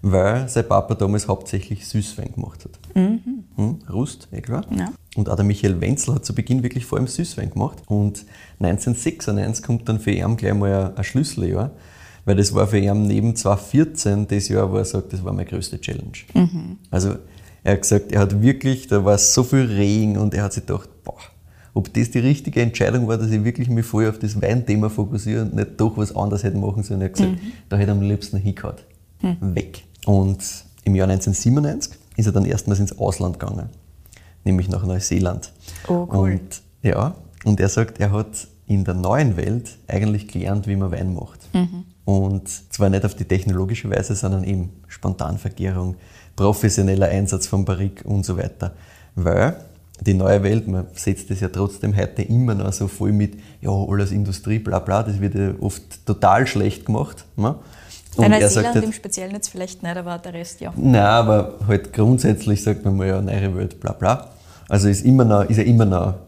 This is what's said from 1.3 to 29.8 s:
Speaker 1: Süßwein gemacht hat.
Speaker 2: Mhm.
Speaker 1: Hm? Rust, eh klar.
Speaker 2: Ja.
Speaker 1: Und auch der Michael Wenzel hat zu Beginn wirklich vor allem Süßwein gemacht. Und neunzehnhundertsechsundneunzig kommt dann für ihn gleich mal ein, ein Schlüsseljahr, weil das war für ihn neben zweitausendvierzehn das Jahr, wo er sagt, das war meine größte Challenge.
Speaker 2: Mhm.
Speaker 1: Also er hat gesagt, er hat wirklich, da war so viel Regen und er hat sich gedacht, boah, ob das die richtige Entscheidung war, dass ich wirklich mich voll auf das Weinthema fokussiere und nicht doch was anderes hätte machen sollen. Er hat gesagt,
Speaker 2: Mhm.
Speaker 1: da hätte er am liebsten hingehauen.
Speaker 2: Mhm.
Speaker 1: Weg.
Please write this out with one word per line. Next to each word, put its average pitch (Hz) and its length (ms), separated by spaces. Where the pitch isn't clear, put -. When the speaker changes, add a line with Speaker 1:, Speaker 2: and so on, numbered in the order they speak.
Speaker 1:
Süßwein - 460
gemacht - 320
hat. - 300
Speaker 2:
Mhm. 220 480
Speaker 1:
Hm? 117 240
Rust, 117 400
eh - 100
klar. 127 240
Speaker 2:
Ja. 185 140
Speaker 1:
Und 95 140
auch - 60
der 101 100
Michael 101 340
Wenzel 123 360
hat 127 100
zu - 80
Beginn 120 300
wirklich 123 220
vor - 120
allem 127 100
Süßwein 110 440
gemacht. - 260
Und 104 380
neunzehnhundertsechsundneunzig 104 1040
kommt 117 240
dann 110 120
für 104 120
ihn 92 240
gleich 101 200
mal 101 180
ein, 98 60
ein 104 60
Schlüsseljahr, 104 680
weil 98 100
das 101 180
war 98 140
für 104 120
ihn 101 280
neben 104 280
zweitausendvierzehn 104 920
das 101 220
Jahr, 101 220
wo 98 60
er 101 80
sagt, - 280
das 95 100
war 95 100
meine 92 140
größte 92 320
Challenge. - 380
Speaker 2:
Mhm. 175 440
Speaker 1:
Also 92 260
er 101 100
hat 98 100
gesagt, - 280
er 98 100
hat 101 200
wirklich, 131 460
da 101 180
war 101 120
so - 260
viel 131 220
Regen 104 520
und 107 160
er 101 100
hat 101 100
sich - 120
gedacht, - 240
boah, - 120
ob 98 180
das 117 180
die 123 80
richtige 131 420
Entscheidung 117 460
war, 113 100
dass 110 140
ich 107 120
wirklich 120 260
mich 113 160
voll 110 220
auf 107 120
das 107 220
Weinthema 107 480
fokussiere 107 540
und 101 120
nicht 104 240
doch 110 180
was 104 180
anderes 98 280
hätte 98 140
machen 98 260
sollen. 98 180
Er 95 40
hat 92 80
gesagt, 185 180
Speaker 2:
Mhm. 190 200
Speaker 1:
da 202 80
hätte 202 140
er 202 40
am 202 60
liebsten 202 360
hingehauen. 98 380
Speaker 2:
Mhm. 175 340
Speaker 1:
Weg. - 280